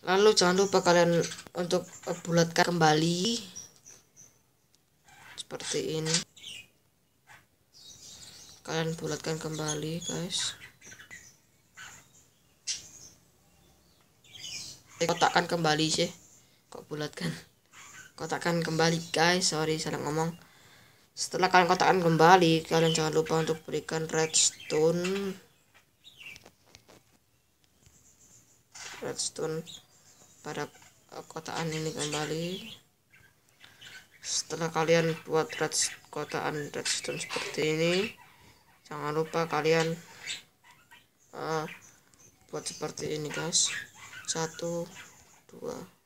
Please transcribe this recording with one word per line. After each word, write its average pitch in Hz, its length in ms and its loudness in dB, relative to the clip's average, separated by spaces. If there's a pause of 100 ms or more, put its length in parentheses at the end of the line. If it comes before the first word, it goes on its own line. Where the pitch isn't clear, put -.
Lalu 202 320 6
jangan 185 240 6
lupa 190 240 4
kalian 170 400 6 (400)
untuk, 175 240 0 (240)
eh, 170 160 -4
bulatkan 170 480 4
kembali 170 640 4 (2000)
seperti - 640 -6
ini. 160 160 0 (2500)
Kalian 160 320 -2
bulatkan 160 400 -4
kembali, 156 640 -6
guys. - 560 -6 (4000)
Eh, 165 40 -2
kotakkan 170 360 2
kembali 160 480 2
sih. 165 160 2 (640)
Kok - 160 -18
bulatkan? 151 400 -8 (880)
Kotakkan 165 480 -2
kembali, 165 480 2
guys. 175 400 4
Sorry, 156 240 0
salah 156 240 -4
ngomong. 156 320 -2 (800)
Setelah - 400 0
kalian 180 160 8
kotakkan 180 320 6
kembali, 165 640 8
kalian 165 320 2
jangan 156 160 0
lupa 160 240 2
untuk 160 320 0
berikan 160 400 -4
redstone. 170 1300 0 (3750)
Redstone 160 560 -6 (800)
pada, 147 240 -8 (480)
eh, - 160 -14
kotakan 160 400 -8
ini 156 240 -6
kembali. 151 560 -4 (1700)
Setelah - 520 -6
kalian 165 520 2
buat 156 240 0 (120)
red-, - 320 -2 (200)
kotakan 147 600 -6
redstone - 480 -6
seperti - 560 -4
ini, 170 180 2 (920)
jangan 147 280 -6
lupa 160 320 0
kalian, 160 480 2 (1400)
eh, 156 280 -4 (880)
buat 151 120 -10
seperti 151 520 -8
ini, 151 160 -8
guys. - 400 -2 (580)
Satu, 170 560 -4 (640)
dua. - 260 -12 (300)